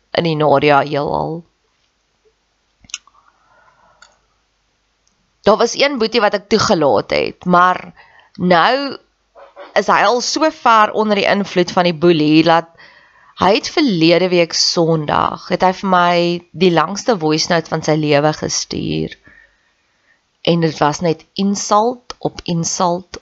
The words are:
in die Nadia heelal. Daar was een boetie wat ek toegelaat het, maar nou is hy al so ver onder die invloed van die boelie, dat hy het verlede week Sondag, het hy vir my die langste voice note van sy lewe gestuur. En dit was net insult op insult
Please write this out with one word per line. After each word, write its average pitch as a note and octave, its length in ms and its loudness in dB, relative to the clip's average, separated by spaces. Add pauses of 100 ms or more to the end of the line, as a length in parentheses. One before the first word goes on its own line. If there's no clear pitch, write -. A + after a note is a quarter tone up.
(100)
in - 140 -4
die D#3+ 120 -2
Nadia C#3+ 440 2
heelal. D3+ 640 -6 (4000)
Daar G3+ 140 4
was - 180 -2
een C#4 200 0
boetie A3 220 0
wat G#3 140 0
ek G3 140 -4
toegelaat D3+ 640 2
het, - 340 -4
maar F3+ 480 2 (420)
nou G3 640 0 (800)
is G3+ 120 -2
hy E3 160 4
al A#3+ 180 0
so D#4 240 -2 (140)
ver A3 300 2
onder G#3+ 260 0
die - 100 0
invloed F3+ 460 -2
van F3 140 2
die E3 80 -2
boelie, D#3 500 4
dat E3 280 2 (640)
hy F#3 160 2
het D4 160 -4
verlede F3 640 2
week E3+ 240 0
Sondag, D#3+ 960 -2
het F3 100 -2
hy F#3 180 2
vir G3 120 -4
my F3 260 2 (320)
die F3 240 2
langste F#3 440 0
voice D#3 340 -2
note E3 180 -2
van D#3+ 160 -6
sy D#3 140 2
lewe D3 340 2
gestuur. - 800 -6 (1300)
En E3+ 160 2
dit D#3 160 -2
was D3+ 240 -2
net D#3+ 200 -2 (140)
insult G#3 800 -2
op - 240 -8
insult F3 800 -4